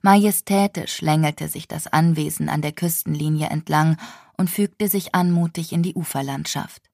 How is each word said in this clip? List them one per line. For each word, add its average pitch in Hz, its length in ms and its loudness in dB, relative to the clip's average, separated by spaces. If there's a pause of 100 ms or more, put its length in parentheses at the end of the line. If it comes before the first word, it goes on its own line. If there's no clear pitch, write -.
Majestätisch 202 960 2
längelte 156 460 0
sich 156 200 -10
das - 200 -10
Anwesen 156 600 2
an 151 120 -2
der 147 100 -4
Küstenlinie 151 760 -2
entlang 156 480 2 (400)
und 185 140 0
fügte 202 360 0
sich - 280 -4
anmutig 170 580 0
in 165 80 2
die 170 140 -2
Uferlandschaft. 139 880 -6 (100)